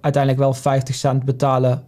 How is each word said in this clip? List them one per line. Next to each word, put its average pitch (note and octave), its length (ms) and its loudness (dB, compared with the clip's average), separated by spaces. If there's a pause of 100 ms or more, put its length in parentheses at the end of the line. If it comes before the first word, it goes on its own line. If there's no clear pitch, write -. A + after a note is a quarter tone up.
uiteindelijk C#3 420 0
wel C3+ 100 2
vijftig C3+ 420 -2
cent C3 300 0
betalen C3 640 0